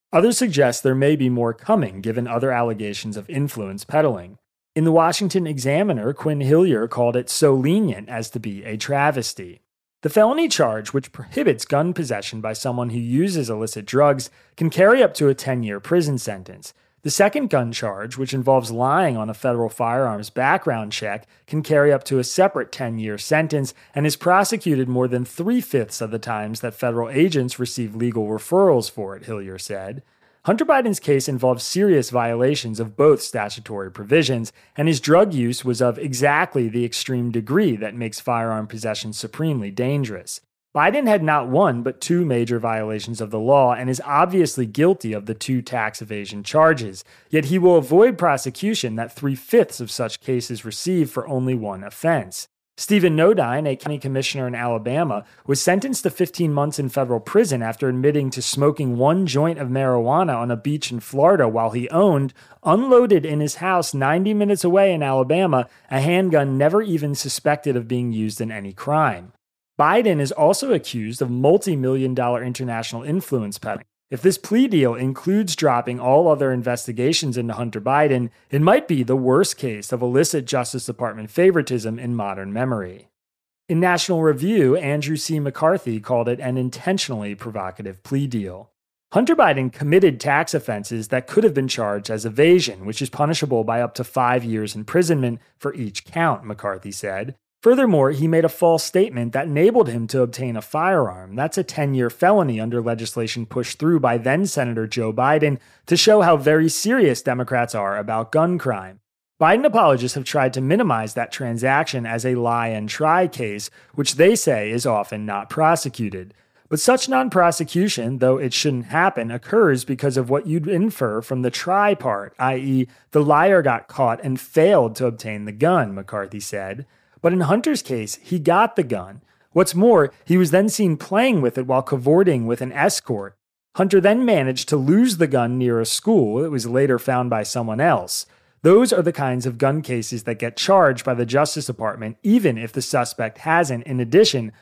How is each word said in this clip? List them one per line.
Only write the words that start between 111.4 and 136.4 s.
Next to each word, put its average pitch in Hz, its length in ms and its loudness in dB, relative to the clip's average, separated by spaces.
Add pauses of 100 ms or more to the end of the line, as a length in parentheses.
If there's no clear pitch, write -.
as 117 220 -4
a 127 80 0
lie 117 320 0
and 107 200 -6
try 160 400 0
case, 104 440 -8 (240)
which 135 200 -4
they 180 200 6
say 110 340 0
is 120 160 -4
often 107 400 -2
not 101 240 -6
prosecuted. 120 840 -2 (340)
But 156 100 -2
such 254 300 2
non-prosecution, 170 1120 0
though 127 180 4
it 139 160 -4
shouldn't 127 320 -2
happen, 135 460 0
occurs 139 520 2
because 135 320 -2
of 127 140 -2
what 139 160 0
you'd 160 220 -2
infer 165 560 -2
from 127 180 -4
the 123 100 0
try 202 440 0
part, 101 420 -6
i 131 200 0
e, 131 300 0 (240)
the 151 120 4
liar 160 400 6
got 127 240 0
caught 117 360 -2
and 131 160 -4
failed 156 580 4
to 127 100 0
obtain 110 380 -6
the 107 60 -10
gun, 123 440 0
McCarthy 98 440 -10
said. 101 460 -10 (340)
But 170 140 2
in 185 80 2
Hunter's 214 400 2
case, 113 400 -8
he - 160 -4
got 175 380 2
the 185 80 0
gun. 101 400 -8 (280)
What's 180 220 2
more, 180 400 6 (100)
he 175 140 4
was 180 140 4
then 196 180 4
seen 175 280 0
playing 214 440 2
with 123 160 0
it 127 80 -4
while 131 160 2
cavorting 143 640 2
with 117 160 -2
an 127 100 -8
escort. 120 640 -2 (400)
Hunter 190 240 4
then 208 240 4
managed 139 460 0
to 151 80 2
lose 185 400 4
the 165 80 2
gun 123 320 0
near 120 220 0
a 113 60 0
school. 139 600 0